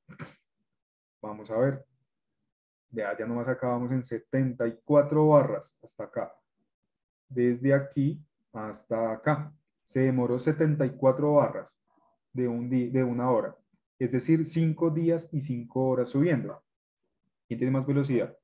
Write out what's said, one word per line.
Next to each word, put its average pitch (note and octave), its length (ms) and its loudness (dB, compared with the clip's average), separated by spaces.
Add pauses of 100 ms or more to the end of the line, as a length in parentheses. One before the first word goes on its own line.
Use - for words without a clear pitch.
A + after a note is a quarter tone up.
(1200)
Vamos G#2 280 -12
a A2 80 -2
ver. C#3 260 0 (1080)
Ya, G#2+ 280 -6
ya A2 80 -6
nomás A#2+ 220 -4
acabamos B2 420 -2
en C3 120 -2
setenta B2 640 -2
y A2+ 160 -6
cuatro D3+ 440 4
barras C#3 540 2
hasta - 220 -14
acá. - 280 -8 (960)
Desde B2 460 2
aquí C#3 480 0 (300)
hasta A2 580 -6
acá. D3 420 -2 (300)
Se - 180 -4
demoró B2+ 380 2
setenta D3+ 480 0
y B2 40 -2
cuatro C#3+ 440 2
barras - 420 0 (560)
de B2+ 140 -2
un A#2+ 220 -4
di-, B2 220 0
de C3 120 2
una B2 280 0
hora. A2+ 260 0 (420)
Es B2+ 140 -2
decir, D#3+ 320 2
cinco E3 460 0
días E3 420 0
y D3 80 -2
cinco B2+ 480 -4
horas B2+ 220 0
subiendo. C3+ 500 0 (840)
¿Quién A#2 120 -6
tiene B2+ 140 0
más C3 140 0
velocidad? C#3 580 0